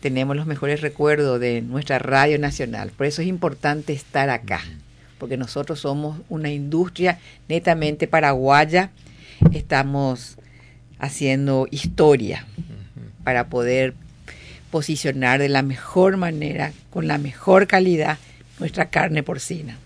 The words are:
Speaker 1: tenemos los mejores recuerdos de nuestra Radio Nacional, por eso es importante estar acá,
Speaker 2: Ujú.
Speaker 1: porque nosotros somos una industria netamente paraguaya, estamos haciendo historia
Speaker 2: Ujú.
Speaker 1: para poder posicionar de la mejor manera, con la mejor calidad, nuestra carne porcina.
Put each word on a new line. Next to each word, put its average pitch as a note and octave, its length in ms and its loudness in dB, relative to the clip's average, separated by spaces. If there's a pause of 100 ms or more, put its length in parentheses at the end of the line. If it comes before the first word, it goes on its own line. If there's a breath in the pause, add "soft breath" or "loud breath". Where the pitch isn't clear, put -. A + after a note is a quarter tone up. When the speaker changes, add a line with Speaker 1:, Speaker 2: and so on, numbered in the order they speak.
Speaker 1:
tenemos C3+ 340 -2
los D#3 120 -4
mejores D3 340 -4
recuerdos D3 580 2
de A#2+ 220 0
nuestra C3 380 -2
Radio C#3 400 4
Nacional, A#2+ 560 -4
por C#3 100 -2
eso D3 160 -4
es E3+ 60 -2
importante D#3 680 -2
estar C#3 360 -2
acá, A2+ 360 -4
Speaker 2:
Ujú. D#2+ 120 -16 (420 soft breath)
Speaker 1:
porque B2 180 -6
nosotros C#3+ 420 -6
somos D3+ 400 -6 (100)
una D#3 220 -6
industria E3+ 680 -2 (280 loud breath)
netamente D#3+ 600 0
paraguaya, D3+ 840 4 (640 loud breath)
estamos C#3 840 -2 (600 soft breath)
haciendo C#3 720 0
historia C#3+ 720 2 (120)
Speaker 2:
Ujú. G#2+ 680 -16
Speaker 1:
para B2 260 0
poder B2+ 440 0 (800 loud breath)
posicionar C#3 680 0
de C#3+ 100 2
la C3+ 120 2
mejor F3+ 560 0
manera, D3+ 560 -4 (160)
con D#3+ 180 -6
la D3 120 0
mejor F#3 480 4
calidad, F3 500 2 (420 loud breath)
nuestra E3+ 300 -2
carne D3+ 340 0
porcina. D3 640 -8